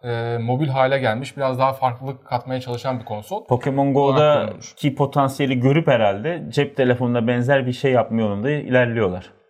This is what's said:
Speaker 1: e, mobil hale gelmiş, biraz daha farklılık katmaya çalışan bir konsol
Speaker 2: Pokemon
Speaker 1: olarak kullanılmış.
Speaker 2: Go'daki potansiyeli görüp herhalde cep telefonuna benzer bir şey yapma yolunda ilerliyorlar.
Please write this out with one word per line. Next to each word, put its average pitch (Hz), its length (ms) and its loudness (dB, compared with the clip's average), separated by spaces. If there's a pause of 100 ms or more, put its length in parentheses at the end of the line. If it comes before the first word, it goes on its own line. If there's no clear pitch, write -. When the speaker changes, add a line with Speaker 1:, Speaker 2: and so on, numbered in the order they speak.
Speaker 1:
e, 117 360 -4
mobil 127 280 -2
hale 135 300 2
gelmiş, 127 380 -2
biraz 131 220 -2
daha 131 140 2
farklılık 131 540 -6
katmaya 127 340 -4
çalışan 123 400 -6
bir 110 40 -16
konsol 110 420 -10
Speaker 2:
Pokemon 135 480 0
Speaker 1:
olarak 143 480 4
kullanılmış. - 300 -10
Speaker 2:
Go'daki 143 220 -2
potansiyeli 135 680 0
görüp 143 280 4
herhalde 117 600 2
cep 143 280 -2
telefonuna 120 500 2
benzer 123 400 2
bir 127 60 -2
şey 131 200 0
yapma 113 280 2
yolunda 104 300 -2
ilerliyorlar. 117 800 0 (180)